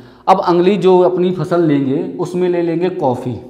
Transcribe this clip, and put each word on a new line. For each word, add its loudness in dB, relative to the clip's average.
अब 2
अगली 2
जो 4
अपनी 2
फसल -2
लेंगे 0
उसमें -2
ले -2
लेंगे -2
कॉफ़ी। -4